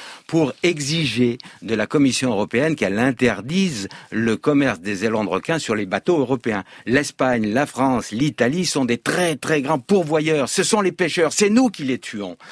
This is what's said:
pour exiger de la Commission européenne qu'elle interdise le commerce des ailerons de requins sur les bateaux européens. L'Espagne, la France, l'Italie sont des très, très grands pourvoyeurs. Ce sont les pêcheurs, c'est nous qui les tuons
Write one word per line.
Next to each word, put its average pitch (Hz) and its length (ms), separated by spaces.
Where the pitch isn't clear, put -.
pour 156 260
exiger 135 720
de 113 140
la 107 120
Commission 131 440
européenne 117 440
qu'elle 98 240
interdise 123 880
le 110 240
commerce 135 460
des 98 240
ailerons 110 180
de 92 60
requins 95 300
sur 113 160
les 107 100
bateaux 101 340
européens. 120 440
L'Espagne, 123 680
la 139 140
France, 123 440
l'Italie 143 540
sont 139 200
des 117 120
très, 170 400
très 156 240
grands 143 180
pourvoyeurs. 156 680
Ce 190 140
sont 208 180
les 180 100
pêcheurs, 165 400
c'est 208 180
nous 240 200
qui 160 160
les 127 140
tuons 98 380